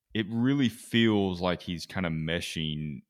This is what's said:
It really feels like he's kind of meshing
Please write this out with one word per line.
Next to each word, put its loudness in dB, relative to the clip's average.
It -2
really 2
feels 2
like 0
he's -6
kind -4
of -2
meshing -4